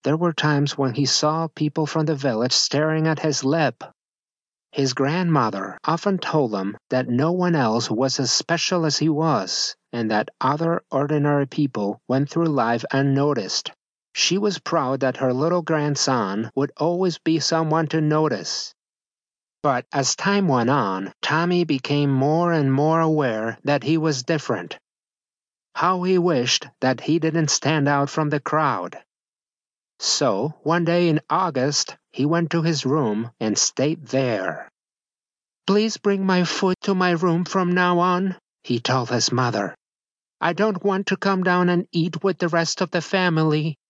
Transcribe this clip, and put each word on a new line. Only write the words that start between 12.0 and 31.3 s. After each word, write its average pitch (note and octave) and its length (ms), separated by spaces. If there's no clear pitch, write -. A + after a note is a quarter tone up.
went E3 220
through E3 200
life A#2+ 440
unnoticed. C#3 800
She - 240
was G3+ 220
proud C3+ 420
that C3 160
her B2+ 160
little E3 300
grandson C3 920
would C#3 220
always F3 400
be D#3+ 240
someone D#3+ 460
to D#3+ 160
notice. D3+ 720
But B2+ 280
as C#3 260
time G3+ 320
went B2 200
on, G2 540
Tommy F3 420
became D3 480
more D#3 400
and C#3+ 180
more D#3 300
aware B2+ 640
that C#3+ 200
he D#3 120
was D3+ 260
different. A#2+ 540
How F3+ 280
he F#3 160
wished C3+ 500
that B2+ 180
he D#3+ 180
didn't D#3 300
stand D3 400
out C#3 220
from D#3 180
the D3 100
crowd. C3 600
So, B2+ 540
one E3+ 200
day F3 240
in D3+ 120